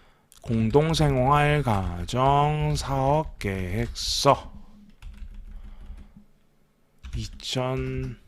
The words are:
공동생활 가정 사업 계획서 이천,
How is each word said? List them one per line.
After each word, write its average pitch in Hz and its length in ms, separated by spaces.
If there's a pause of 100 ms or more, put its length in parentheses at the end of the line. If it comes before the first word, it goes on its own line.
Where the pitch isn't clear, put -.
(420)
공동생활 143 1200
가정 131 1120
사업 139 600
계획서 101 1120 (2750)
이천, 131 1040 (100)